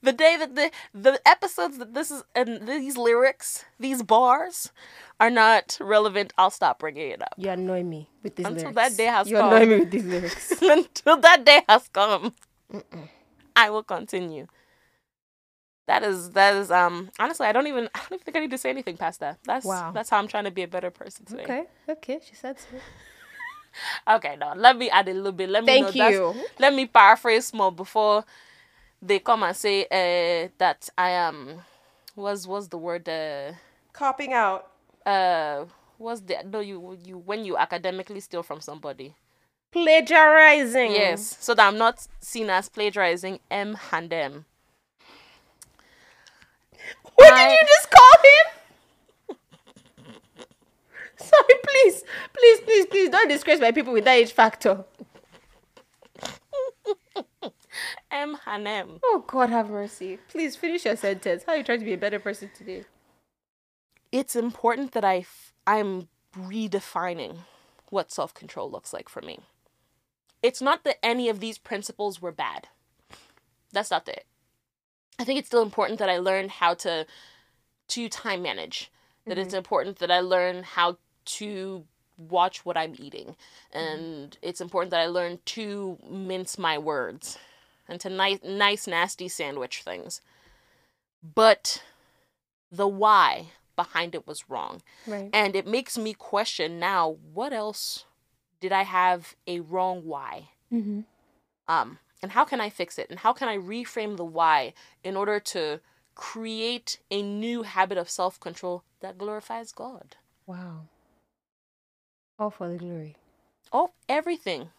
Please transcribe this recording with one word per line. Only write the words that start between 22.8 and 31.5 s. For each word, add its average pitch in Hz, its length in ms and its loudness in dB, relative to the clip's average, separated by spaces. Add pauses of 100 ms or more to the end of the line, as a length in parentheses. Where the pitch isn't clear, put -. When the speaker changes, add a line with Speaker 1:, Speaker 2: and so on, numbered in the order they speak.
Speaker 1:
Okay, 143 200 -6
now, 147 180 -10
let 240 240 6
me 233 140 -6
add 190 180 2
a 185 40 -6
little 196 180 -6
bit. 185 180 -8
Let 214 140 -2
me 233 40 2
Speaker 2:
Thank 269 200 4
Speaker 1:
know, 294 40 -6 (120)
that's, 220 100 4
Speaker 2:
you. 190 320 -4 (140)
Speaker 1:
let 277 160 4
me 262 100 -4
paraphrase 220 680 4
more 196 160 0
before 208 520 -2 (760)
they 190 160 -2
come 220 260 -2
and 185 140 -4
say, 196 280 -2
uh, 175 640 -2 (100)
that 175 360 -2
I 180 140 -2
am, 160 520 -6 (520)